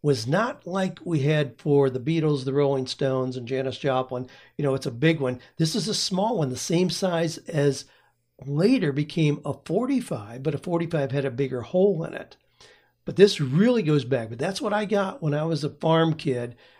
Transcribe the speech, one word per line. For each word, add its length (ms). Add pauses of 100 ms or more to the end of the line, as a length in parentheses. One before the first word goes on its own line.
was 240
not 400
like 360
we 180
had 380
for 300
the 100
Beatles, 460
the 80
Rolling 320
Stones, 500
and 120
Janis 320
Joplin. 480 (300)
You 60
know, 120
it's 100
a 60
big 280
one. 200 (180)
This 160
is 140
a 80
small 420
one, 120
the 80
same 340
size 480
as 460 (600)
later 460
became 520
a 120 (100)
forty-five, 800
but 100
a 60
forty-five 520
had 140
a 60
bigger 300
hole 420
in 100
it. 240 (680)
But 100
this 260
really 400
goes 240
back. 240
But 80
that's 240
what 120
I 120
got 380
when 100
I 120
was 180
a 80
farm 420
kid 420 (240)